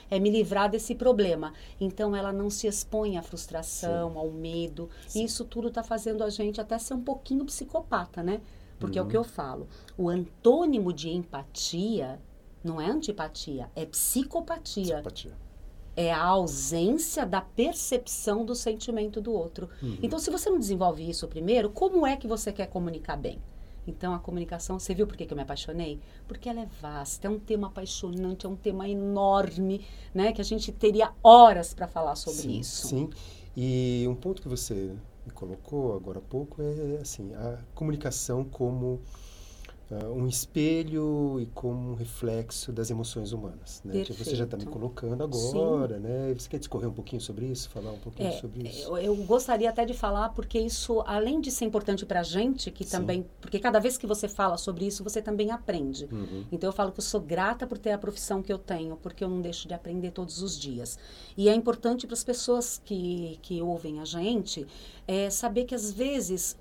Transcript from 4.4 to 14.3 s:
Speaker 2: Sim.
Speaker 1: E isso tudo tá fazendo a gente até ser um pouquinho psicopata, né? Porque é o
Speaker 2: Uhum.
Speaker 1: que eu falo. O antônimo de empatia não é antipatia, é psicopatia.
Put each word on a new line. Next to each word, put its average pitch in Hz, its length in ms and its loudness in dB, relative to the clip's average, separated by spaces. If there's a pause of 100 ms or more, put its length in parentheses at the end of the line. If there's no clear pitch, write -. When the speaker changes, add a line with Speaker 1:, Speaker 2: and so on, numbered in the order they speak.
Speaker 2:
Sim. 214 140 -2
Speaker 1:
E 226 40 0
isso 226 180 -4
tudo 233 280 -4
tá 233 120 -4
fazendo 220 400 -2
a 214 60 0
gente 208 320 -2
até 226 160 -2
ser 233 160 -6
um 247 80 -2
pouquinho 269 440 -2
psicopata, 254 760 -4
né? 196 160 0 (400)
Porque 190 200 -2
é - 20 2
o 101 40 -2
Speaker 2:
Uhum. 101 60 -4
Speaker 1:
que - 40 4
eu 233 80 4
falo. 143 440 -8 (300)
O 180 120 2
antônimo 226 800 4
de 156 180 -6
empatia 170 1080 -4 (420)
não 165 200 -4
é 160 60 -2
antipatia, 160 920 -4
é 160 80 -6
psicopatia. 330 960 -2